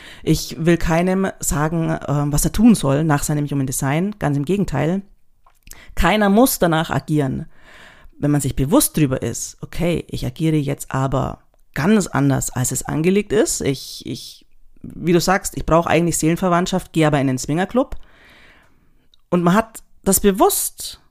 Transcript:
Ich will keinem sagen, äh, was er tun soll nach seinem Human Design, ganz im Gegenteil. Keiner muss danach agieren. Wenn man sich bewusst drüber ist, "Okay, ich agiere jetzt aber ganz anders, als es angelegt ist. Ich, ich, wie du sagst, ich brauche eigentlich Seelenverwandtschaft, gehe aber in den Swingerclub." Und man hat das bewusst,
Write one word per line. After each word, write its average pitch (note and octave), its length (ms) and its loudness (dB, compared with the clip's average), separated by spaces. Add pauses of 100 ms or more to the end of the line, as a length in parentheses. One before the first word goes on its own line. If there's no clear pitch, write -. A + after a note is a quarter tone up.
(240)
Ich - 360 -2
will E3 180 4
keinem F3+ 500 0 (120)
sagen, D#3+ 500 -2
äh, D#3+ 180 -4
was D3 380 0
er D#3 60 -2
tun G#3+ 240 6
soll C#3+ 280 0
nach D3 200 0
seinem D3 240 -2
Human C#3 200 -2
Design, D#3 520 -2
ganz D3 180 0
im C#3+ 80 -2
Gegenteil. F3 560 -2 (960)
Keiner G3+ 340 4
muss A3 300 4
danach E3 300 2
agieren. C#3+ 580 -2 (720)
Wenn C#3+ 120 0
man D3 100 2
sich C3+ 140 -4
bewusst F3+ 420 2
drüber C3 240 0
ist, - 400 -8
"Okay, E3 480 -4
ich - 160 -6
agiere D#3 320 0
jetzt C#3+ 340 -4
aber C3 480 -2 (340)
ganz F#3+ 340 2
anders, C3+ 440 0
als B2+ 200 -2
es B2+ 120 -6
angelegt F#3 500 0
ist. C4+ 280 0
Ich, - 440 -6
ich, - 420 -12 (360)
wie - 300 -2
du E3+ 80 4
sagst, F#3+ 360 -2
ich - 80 -6
brauche E3 240 2
eigentlich E3+ 280 2
Seelenverwandtschaft, F3 760 0
gehe D#3+ 140 4
aber C#3+ 140 2
in C3+ 60 2
den C3 120 0
Swingerclub." F#3 580 -2 (1300)
Und F3 140 0
man F3 100 4
hat A3 300 -2 (200)
das F#3+ 160 2
bewusst, - 800 0 (100)